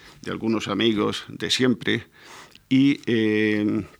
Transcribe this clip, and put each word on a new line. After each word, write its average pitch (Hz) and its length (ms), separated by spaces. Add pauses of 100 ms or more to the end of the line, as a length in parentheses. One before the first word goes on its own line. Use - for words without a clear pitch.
(220)
de 98 100
algunos 107 360
amigos 104 600
de - 200
siempre. 117 560 (640)
Y, 135 400
eh, 107 800 (120)